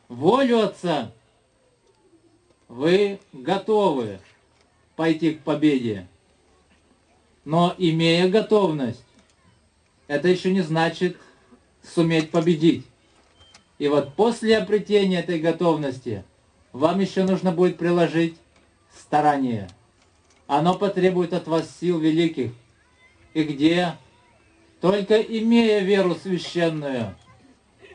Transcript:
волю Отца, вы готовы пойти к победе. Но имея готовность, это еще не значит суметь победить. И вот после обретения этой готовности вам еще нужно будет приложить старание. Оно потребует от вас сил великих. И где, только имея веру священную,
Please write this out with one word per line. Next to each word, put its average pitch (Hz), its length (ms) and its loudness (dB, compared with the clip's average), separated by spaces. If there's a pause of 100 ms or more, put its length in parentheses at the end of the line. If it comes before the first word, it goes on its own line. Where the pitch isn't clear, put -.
волю 226 560 2
Отца, 156 480 -4 (1600)
вы 185 520 0 (140)
готовы 160 840 -2 (760)
пойти 160 400 0
к - 80 -20
победе. 131 640 -2 (1400)
Но 175 320 2
имея 165 500 2
готовность, 185 760 0 (1040)
это 147 200 -2
еще 180 240 2
не 190 100 2
значит 165 560 -2 (680)
суметь 165 480 0
победить. 165 540 2 (920)
И 143 100 -2
вот 143 280 0
после 220 420 2
обретения 196 640 0
этой 170 200 -4
готовности 151 840 -2 (500)
вам 165 260 0
еще 190 240 0
нужно 185 280 0
будет 175 260 0
приложить 165 580 0 (640)
старание. 123 720 -2 (800)
Оно 156 280 2
потребует 180 580 0
от 170 140 -6
вас 160 300 -2
сил 170 220 -2
великих. 156 520 0 (840)
И 156 100 -2
где, 156 540 0 (840)
только 202 420 2
имея 226 600 2
веру 185 340 0
священную, 156 1000 -4 (800)